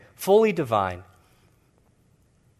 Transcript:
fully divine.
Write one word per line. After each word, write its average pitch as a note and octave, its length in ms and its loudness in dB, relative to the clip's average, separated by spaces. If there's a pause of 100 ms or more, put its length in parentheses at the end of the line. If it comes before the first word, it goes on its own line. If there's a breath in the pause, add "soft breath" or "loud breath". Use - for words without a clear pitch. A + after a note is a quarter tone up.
(160 soft breath)
fully G#3 380 2
divine. G2+ 500 -4 (1600)